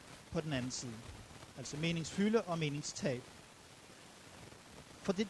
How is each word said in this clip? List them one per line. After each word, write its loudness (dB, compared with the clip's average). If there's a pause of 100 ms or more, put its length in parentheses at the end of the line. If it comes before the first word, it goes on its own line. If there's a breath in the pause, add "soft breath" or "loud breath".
(320)
på 4
den 2
anden 2
side. -2 (640)
Altså -4
meningsfylde 6
og 2
meningstab. 2 (1800)
For 6
det, 2